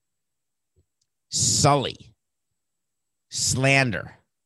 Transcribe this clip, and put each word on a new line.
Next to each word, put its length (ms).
sully, 840
slander, 880